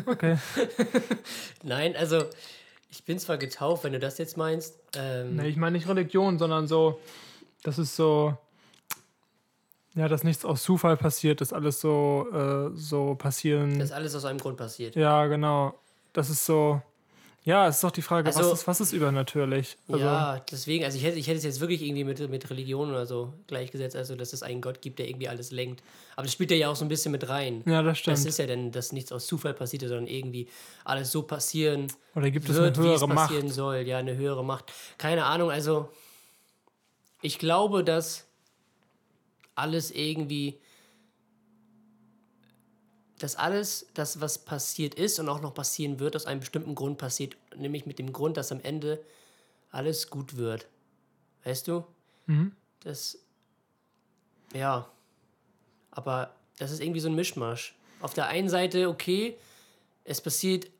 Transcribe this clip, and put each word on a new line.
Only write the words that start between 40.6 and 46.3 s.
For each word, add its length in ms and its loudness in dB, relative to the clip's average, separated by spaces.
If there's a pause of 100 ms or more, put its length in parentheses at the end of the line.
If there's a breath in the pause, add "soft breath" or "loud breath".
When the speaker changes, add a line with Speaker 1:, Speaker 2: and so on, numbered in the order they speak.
Speaker 2:
dass 160 -6
alles, 600 -2
das, 260 -6
was 160 -2
passiert 580 -4
ist 240 0
und 100 -2
auch 120 -4
noch 120 -6
passieren 460 -4
wird, 160 -2
aus 120 -6
einem 140 -4